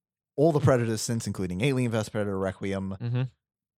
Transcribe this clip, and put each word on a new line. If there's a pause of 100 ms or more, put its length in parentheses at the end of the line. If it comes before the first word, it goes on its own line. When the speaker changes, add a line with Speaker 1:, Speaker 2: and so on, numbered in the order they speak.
(360)
Speaker 1:
all
the
Predators
since,
including
Alien
versus
Predator
Requiem.
Speaker 2:
Mm-hmm. (560)